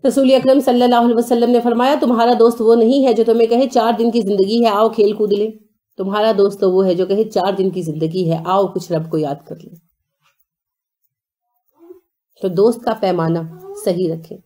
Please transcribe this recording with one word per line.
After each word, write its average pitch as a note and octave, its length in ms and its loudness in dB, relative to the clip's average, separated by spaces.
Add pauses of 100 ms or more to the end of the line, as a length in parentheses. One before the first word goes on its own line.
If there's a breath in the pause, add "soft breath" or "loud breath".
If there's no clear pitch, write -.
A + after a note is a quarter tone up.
रसूल C4 240 2
अकरम C4 300 4
सल्लल्लाहु B3 440 2
अलैहि A#3 140 2
वसल्लम A#3+ 320 0
ने A#3+ 100 2
फरमाया, A#3+ 360 0
"तुम्हारा A#3+ 380 2
दोस्त A#3 260 2
वो A3+ 140 4
नहीं A#3+ 300 2
है A#3+ 100 2
जो A3 100 2
तुम्हें A3+ 260 2
कहे, B3 160 2
'चार A3 300 0
दिन A#3 140 0
की A#3 120 0
जिंदगी G3+ 400 0
है, A3+ 80 2
आओ G#3+ 180 2
खेल G#3+ 260 0
कूद G#3 180 -2
ले।' G#3 180 -2 (480)
तुम्हारा G#3 340 -2
दोस्त G3 280 0
तो F#3+ 100 2
वो F#3 120 2
है F#3 120 2
जो F3+ 120 -2
कहे, G3+ 180 -2
'चार G3 320 -2
दिन F#3+ 140 -2
की F3+ 120 -8
जिंदगी D#3+ 420 -4
है, E3 200 -2
आओ F#3 280 0
कुछ F3+ 200 -8
रब D#3+ 160 -4
को D#3+ 100 -6
याद D3+ 300 -6
कर - 80 -14
ले।'" - 200 -20 (2750)
तो G3 60 -4
दोस्त G#3+ 340 0
का A3+ 100 -4
पैमाना E3 720 -4
सही F3+ 440 -4
रखें E3 380 -12